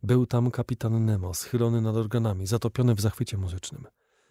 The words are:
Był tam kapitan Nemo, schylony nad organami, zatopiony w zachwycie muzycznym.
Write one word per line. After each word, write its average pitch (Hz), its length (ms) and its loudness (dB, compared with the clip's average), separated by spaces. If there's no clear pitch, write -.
Był 123 240 4
tam 120 240 2
kapitan 113 540 -2
Nemo, 92 300 0
schylony 117 460 0
nad 110 160 0
organami, 110 500 -2
zatopiony 120 480 2
w 101 60 -2
zachwycie 110 380 -2
muzycznym. 87 480 -8